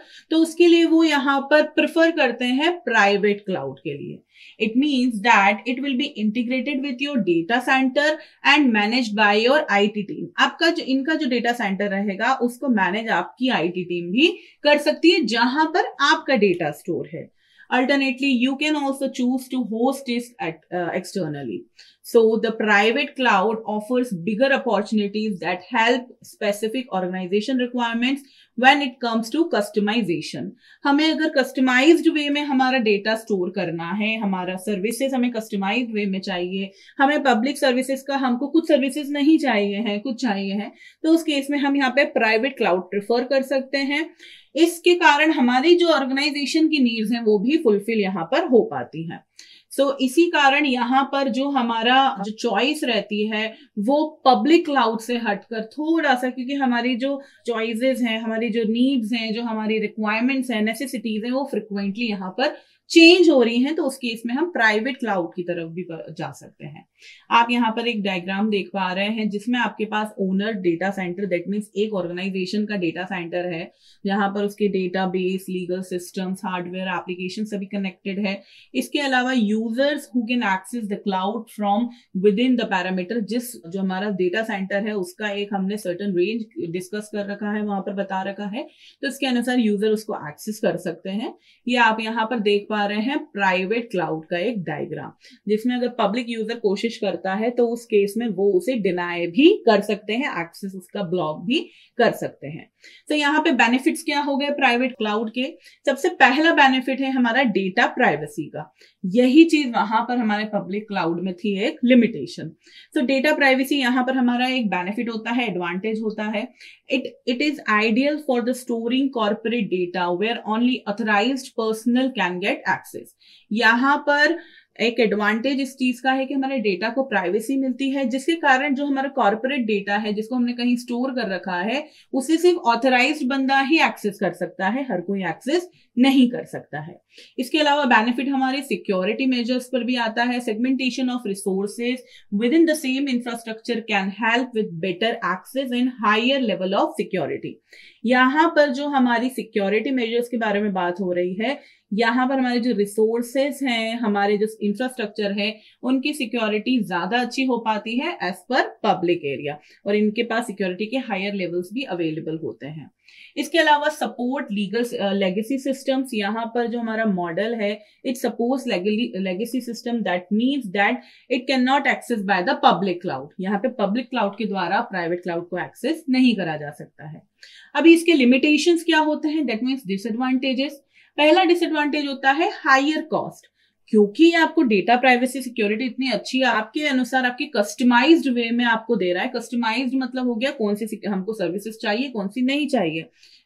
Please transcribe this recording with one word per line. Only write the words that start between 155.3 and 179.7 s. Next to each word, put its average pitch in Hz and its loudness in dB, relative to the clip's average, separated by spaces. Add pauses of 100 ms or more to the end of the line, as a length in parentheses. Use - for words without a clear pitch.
है, 208 -4 (220)
उनकी 262 0
security 226 -2
ज्यादा 180 -2
अच्छी 247 -2
हो 254 0
पाती 220 -4
है 320 -4
as 180 -4 (180)
per 311 2
public 175 0 (160)
area, 143 -6 (320)
और 208 0
इनके 214 2
पास 226 -4
security 196 -4
के 226 -4
हायर 208 -4
levels 180 -4
भी 254 -6
available 160 -6
होते 123 -10
हैं। 156 -14 (460)
इसके 294 -2
अलावा 294 4
support 254 -4
legal, 202 -2
अ, 196 -4
legacy 196 -2
systems, 269 -2
यहाँ 214 -4
पर 233 -2
जो 233 -6
हमारा 226 -2
model 185 -2
है, 208 -4 (280)
it 254 -2 (120)
supports 247 -2
legally, 202 -2
legacy 226 -4 (100)
system, 233 -6
that 180 -2
means 254 -2
that 208 0 (380)
it 262 0 (100)
cannot 262 2
access 233 -2
by 190 2
the 262 0 (100)
public 180 4 (120)
cloud। 139 -6 (120)
यहाँ 196 -2
पे 226 -2
पब्लिक 220 -2
cloud 208 -2
के 226 -4
द्वारा 190 -2
private 175 -4
cloud 175 -6
को 185 -6
access 240 -6
नहीं 254 4
करा 160 -4
जा 147 -10
सकता - -18
है। 156 -16 (520)
अभी 302 8
इसके 339 4
limitations 302 4
क्या 320 2
होते 302 0
हैं, 302 -2
that 233 -2
means 254 -2 (140)